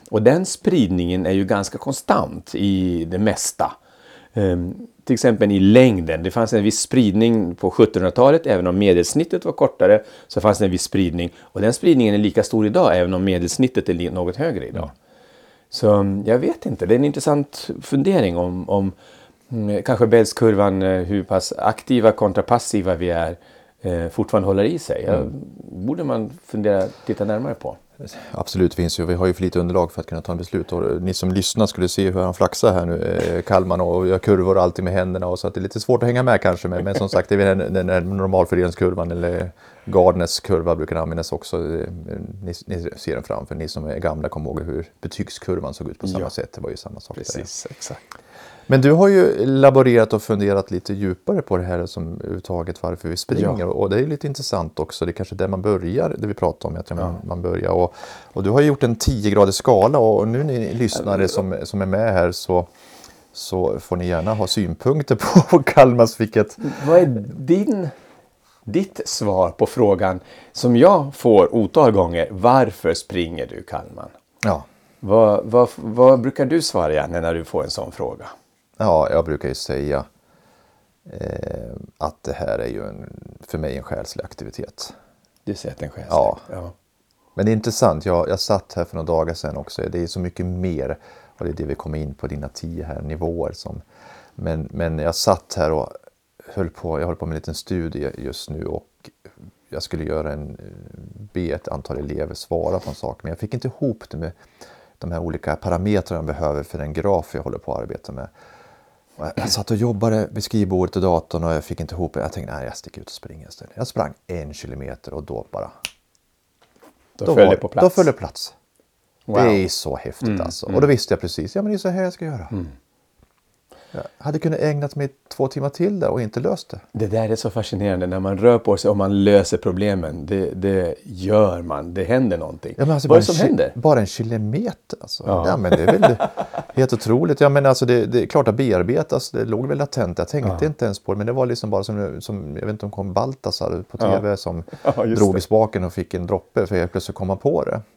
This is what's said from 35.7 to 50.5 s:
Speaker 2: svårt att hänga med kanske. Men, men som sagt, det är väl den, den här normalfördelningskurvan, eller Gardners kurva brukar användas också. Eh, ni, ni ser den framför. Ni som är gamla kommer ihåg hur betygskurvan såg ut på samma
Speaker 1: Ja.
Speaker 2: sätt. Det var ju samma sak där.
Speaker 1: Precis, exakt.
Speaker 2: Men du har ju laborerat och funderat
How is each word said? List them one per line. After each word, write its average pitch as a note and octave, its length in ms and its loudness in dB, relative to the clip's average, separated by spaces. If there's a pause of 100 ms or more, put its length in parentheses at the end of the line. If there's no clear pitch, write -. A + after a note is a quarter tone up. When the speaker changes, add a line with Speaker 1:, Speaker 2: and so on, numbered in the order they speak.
Speaker 2:
svårt - 220 2
att A#2 40 2
hänga B2 160 2
med B2 180 4
kanske. F2+ 280 0
Men, F2 160 -4
men G2 100 -2
som G2 140 -2
sagt, F#2 200 0
det G2+ 60 0
är - 20 4
väl G2 220 4
den, E2 140 -4
den F#2 160 0
här F#2 120 2
normalfördelningskurvan, F2+ 1080 0
eller F2 400 -4 (340)
Gardners F2+ 560 4
kurva E2+ 360 0
brukar E2 200 -4
användas E2 360 -6
också. - 240 -8
Eh, D#2+ 320 -4 (540)
ni, F2+ 100 -8 (140)
ni E2+ 300 -8
ser - 180 -6
den B1 100 -6
framför. - 300 -8
Ni D2+ 140 -8
som - 160 -8
är D2+ 140 -6
gamla D#2 300 -4
kommer D#2 220 -8
ihåg D#2 120 -6
hur D#2+ 240 -8 (140)
betygskurvan - 720 -8
såg D2+ 160 -10
ut - 80 -16
på G2 100 -10
samma F#2+ 160 -6
Speaker 1:
Ja. - 60 -8
Speaker 2:
sätt. - 220 -10
Det - 80 -16
var - 100 -8
ju E2+ 60 -10
samma - 240 -16
sak - 160 -16
där. - 80 -14
Speaker 1:
Precis, - 460 -12
exakt. - 300 -16 (640)
Speaker 2:
Men C3+ 140 4
du C#3+ 120 8
har F#3 160 8
ju F3+ 380 4
laborerat C3 640 4
och G#2+ 100 0
funderat G2+ 480 0